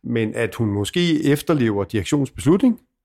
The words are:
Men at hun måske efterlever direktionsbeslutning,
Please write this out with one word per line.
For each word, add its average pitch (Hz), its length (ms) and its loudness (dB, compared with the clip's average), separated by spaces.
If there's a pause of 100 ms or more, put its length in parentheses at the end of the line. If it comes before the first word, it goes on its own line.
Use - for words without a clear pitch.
Men 113 320 -2
at 113 200 -2
hun 113 120 -2
måske 147 580 0
efterlever 135 580 0
direktionsbeslutning, 147 960 0 (260)